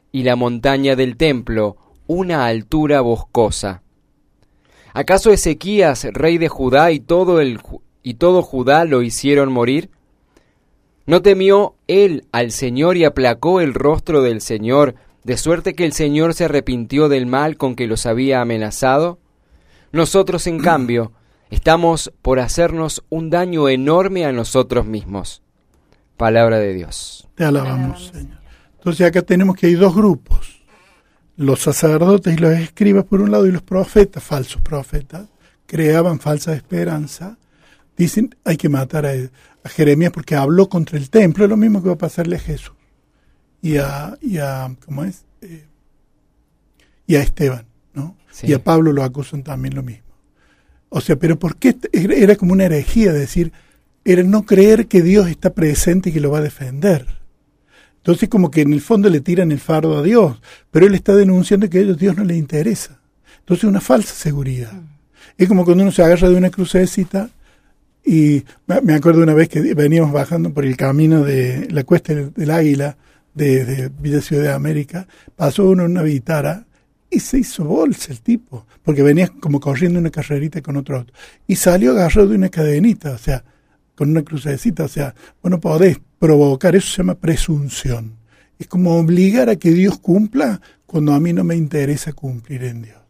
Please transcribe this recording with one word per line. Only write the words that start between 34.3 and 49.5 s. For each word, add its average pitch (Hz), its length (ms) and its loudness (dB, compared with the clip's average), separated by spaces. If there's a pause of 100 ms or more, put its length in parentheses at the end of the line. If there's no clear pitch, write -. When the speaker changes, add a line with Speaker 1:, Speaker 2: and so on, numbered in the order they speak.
Speaker 2:
profetas, 151 640 -6 (400)
creaban 160 540 0
falsa 151 340 -4
esperanza. 170 840 -8 (600)
Dicen, 214 380 -2 (100)
"Hay 165 120 -2
que 165 120 -2
matar 143 380 -2
a, 139 60 -2 (520)
a - 40 -18
Jeremías 147 440 2
porque 156 240 -6
habló 165 320 2
contra 165 280 -4
el 139 140 -8
templo", 202 340 4
es 202 60 2
lo 220 60 0
mismo 208 260 2
que 185 60 -2
va 175 60 0
a 160 40 -6
pasarle 170 380 -6
a - 20 -10
Jesús. - 340 -12 (880)
Y 151 160 -2
a, 143 420 -8
y 220 180 -6
a, 131 380 -8 (100)
¿cómo 143 180 -10
es? 185 200 -12 (160)
Eh, 160 240 -20 (1400)
y 165 100 2
a 143 60 2
Esteban, 127 440 -4 (280)
¿no? 147 220 -12 (140)
Speaker 1:
Sí. - 180 -8
Speaker 2:
Y 151 40 2
a 135 100 0
Pablo 160 300 2
lo 139 100 -2
acusan 135 400 -10
también 135 320 -10